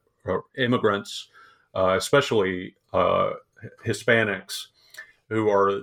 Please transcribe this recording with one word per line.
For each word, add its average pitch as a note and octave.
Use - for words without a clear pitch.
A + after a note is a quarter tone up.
uh, F#2
immigrants, A2+
uh, F#2+
especially, G2
uh, F#2
Hispanics, G#2+
who A2
are G2